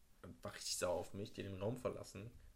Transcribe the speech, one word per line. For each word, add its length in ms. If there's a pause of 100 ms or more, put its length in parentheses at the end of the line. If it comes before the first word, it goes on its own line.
(420)
war 120
richtig 240
sauer 220
auf 140
mich, 200
die 100
hat 80
den 80
Raum 180
verlassen, 520 (260)